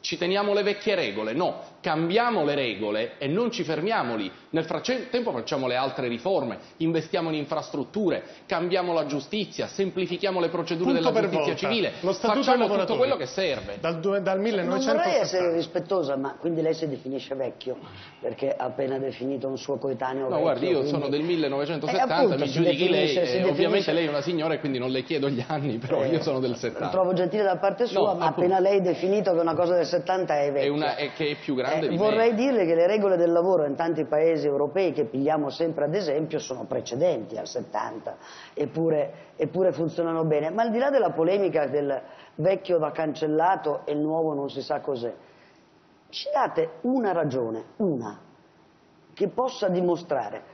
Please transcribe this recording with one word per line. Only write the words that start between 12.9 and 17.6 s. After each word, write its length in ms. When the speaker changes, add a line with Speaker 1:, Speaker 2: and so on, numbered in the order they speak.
Speaker 2:
lavoratori. 60
Speaker 1:
quello 160
che 100
serve. 540
Speaker 2:
Dal 200
due-, 220
dal 160
Speaker 3:
Non 80
vorrei 60
Speaker 2:
millenovecentosettanta. 580
Speaker 3:
essere 300
irrispettosa, 680
ma 220
quindi 220
lei 140
si 120
definisce 460
vecchio, 440